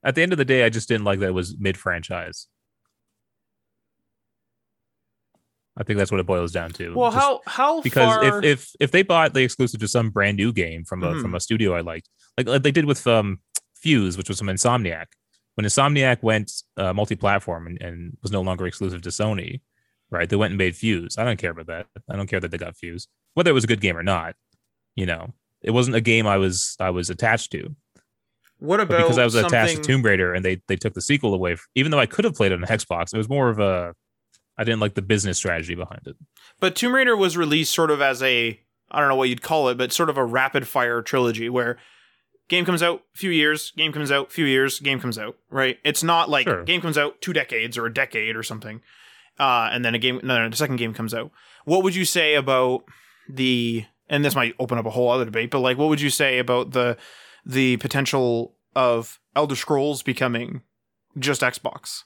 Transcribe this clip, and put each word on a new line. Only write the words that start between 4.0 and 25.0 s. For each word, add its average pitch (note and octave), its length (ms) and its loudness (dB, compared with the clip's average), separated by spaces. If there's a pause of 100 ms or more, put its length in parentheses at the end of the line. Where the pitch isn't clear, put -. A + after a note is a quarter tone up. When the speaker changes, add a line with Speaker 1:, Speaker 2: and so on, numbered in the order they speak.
Speaker 1:
I A2+ 80 -8
think G#2 140 -2
that's G2 120 2
what G2 100 0
it F2 60 -2
boils F2 260 0
down E2+ 200 -6
to. E2+ 220 -10
Speaker 2:
Well, A#3+ 180 2
Speaker 1:
Just C4 100 2
Speaker 2:
how, C#4 240 2
how D4+ 340 0
Speaker 1:
because A3+ 340 4
Speaker 2:
far A3 100 2
Speaker 1:
if, G#3 200 2
if, C#3+ 260 2 (100)
if C#3+ 100 2
they F#3 120 4
bought E3 320 4
the C3+ 80 4
exclusive A#2+ 380 0
to G#2+ 80 -4
some A2+ 220 2
brand G2+ 260 2
new A2 160 2
game E2+ 320 -4
from F2+ 180 -8
a, F2 80 0
Speaker 2:
Mm-hmm. E2 120 -4
Speaker 1:
from F2 120 -6
a F2 60 -4
studio A2 340 0
I E2+ 60 -2
liked, E2 280 -10 (280)
like, B2+ 120 -2
like C3 140 2
they D3 100 2
did D#3 120 2
with, C#3+ 220 0
um, G#2 340 2 (340)
Fuse, G2+ 440 2
which F#2+ 100 -8
was G2 100 -4
from G2+ 100 -4
Insomniac. F#2 580 0 (480)
When G#2 100 -2
Insomniac C3+ 580 4
went, A2 300 0 (240)
uh, F#2 160 -2
multi-platform G2 760 -2
and, E2+ 140 -12
and E2+ 420 -12
was G2 80 -4
no G2 120 -2
longer F#2 240 -2
exclusive F2+ 360 -6
to F2+ 60 -10
Sony, G#2+ 520 -4 (500)
right? F2 180 -2
They G2+ 80 0
went G2+ 140 2
and G2 80 -4
made F#2 180 2
Fuse. F#2 400 -2
I A2 80 -2
don't A#2 140 -2
care F2 140 -4
about D#2+ 160 -14
that. E2+ 180 -10 (240)
I G2 60 -6
don't G2 100 -4
care F#2+ 140 -2
that E2+ 100 -6
they F2 80 -8
got E2+ 180 -12
Fuse, E2+ 320 -14 (260)
whether E3+ 160 4
it C#3+ 40 6
was A#2 100 4
a A2 40 0
good A2 120 2
game F#2 160 0
or E2+ 60 -8
not. E2+ 320 -2 (640)
You F#2+ 100 -2